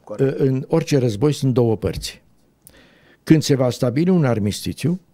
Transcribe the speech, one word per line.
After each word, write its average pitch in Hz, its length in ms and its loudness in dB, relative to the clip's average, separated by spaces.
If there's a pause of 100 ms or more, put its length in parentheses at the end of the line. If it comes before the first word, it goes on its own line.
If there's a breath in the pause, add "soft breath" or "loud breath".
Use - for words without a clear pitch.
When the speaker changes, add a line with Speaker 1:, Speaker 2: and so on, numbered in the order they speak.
Speaker 1:
corect. 131 360 -2
Speaker 2:
În 131 280 0
orice 156 300 0
război 123 340 0
sunt 135 220 -2
două 113 220 2
părți. - 460 -6 (1000 soft breath)
Când 156 180 4
se 147 140 2
va 127 140 2
stabili 127 400 0
un 175 160 2
armistițiu, 110 760 -2 (140)